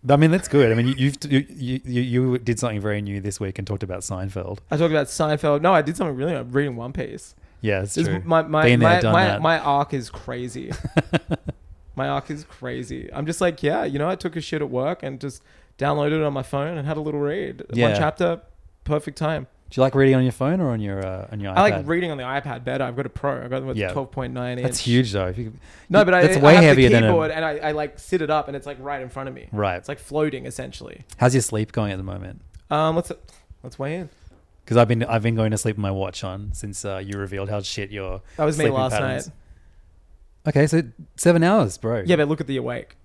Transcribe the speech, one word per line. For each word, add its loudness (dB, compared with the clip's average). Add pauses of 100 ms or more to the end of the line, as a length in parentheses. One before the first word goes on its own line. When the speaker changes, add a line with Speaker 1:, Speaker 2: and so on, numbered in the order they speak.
Speaker 1:
I 6
mean, 8
that's 0
good. 6
I 4
mean, 2
you, 0
you've, 0 (140)
you, 2
you, -6
you, -2
you 0
did -2
something -4
very -2
new -6
this -6
week -6
and -8
talked -6
about -8
Seinfeld. -8 (120)
Speaker 2:
I -2
talked 2
about 0
Seinfeld. 0
No, 4
I 6
did -4
something -2
really, -2
I'm -8
reading -2
One -10
Piece. -10 (240)
Speaker 1:
Yeah, 0
that's -6
Speaker 2:
This 0
Speaker 1:
true. -2
Speaker 2:
my, 2
my, 0
Speaker 1:
Been 6
there, 6
Speaker 2:
my, 4
Speaker 1:
done 2
Speaker 2:
my, 4
Speaker 1:
that. -2
Speaker 2:
my 2
arc 0
is -6
crazy. -10
Speaker 1:
<laughs> -14 (1120)
Speaker 2:
My -4
arc -4
is -10
crazy. -12
I'm -8
just -4
like, -2
yeah, 0
you -4
know, -2
I -4
took -8
a -6
shit -6
at -6
work -4
and -10
just -12 (360)
downloaded 0
it 0
on -2
my -6
phone -6
and -6
had -4
a -6
little -4
read. -6 (100)
One -4
Speaker 1:
Yeah. 4
Speaker 2:
chapter, 0 (440)
perfect -4
time. -4 (220)
Speaker 1:
Do -8
you 6
like 2
reading 6
on 4
your 2
phone 0
or 0
on -2
your, -4
uh, -8
on -8
your -6
Speaker 2:
I 2
like 4
Speaker 1:
iPad? -4
Speaker 2:
reading -2
on -6
the -10
iPad -6
better. -2
I've -6
got -4
a -8
Pro. -6
I've -10
got -4
the -6
Speaker 1:
Yeah. -2
Speaker 2:
twelve -6
point -8
nine -6
Speaker 1:
That's -4
Speaker 2:
inch. -6
Speaker 1:
huge, 4
though. -2
If -6
you, -10 (380)
Speaker 2:
No, 8
but 6
I, 6
Speaker 1:
that's 6
Speaker 2:
I 2
Speaker 1:
way 12
Speaker 2:
have 10
the 10
Speaker 1:
heavier 8
than 8
a 6
Speaker 2:
keyboard 4
and -2
I, -2
I, -2
like, -6
sit -2
it -2
up 0
and -10
it's, -12
like, -12
right -8
in -12
front -10
of -12
me. -18
Speaker 1:
Right. 0
Speaker 2:
It's, -12
like, -8
floating, -4
essentially. -14 (160)
Speaker 1:
How's 6
your 4
sleep -2
going -2
at -6
the -8
moment? -12 (300)
Speaker 2:
Um, 0
let's, -4 (500)
let's -18
weigh -6
in. -10 (560)
Speaker 1:
'Cause 2
I've 6
been, 2
I've -2
been 0
going 0
to 0
sleep -2
with -6
my -2
watch -6
on -8
since, -12
uh, -8
you -8
revealed -6
how -4
shit -8
your -8 (160)
Speaker 2:
That 0
was 0
me -2
Speaker 1:
sleeping 2
Speaker 2:
last 0
Speaker 1:
patterns. -4
Speaker 2:
night. -20 (1080)
Speaker 1:
Okay, 4
so 2 (320)
seven 4
hours, 2
bro. -2
Speaker 2:
Yeah, 4
but 2
look -2
at -8
the -4
awake. -8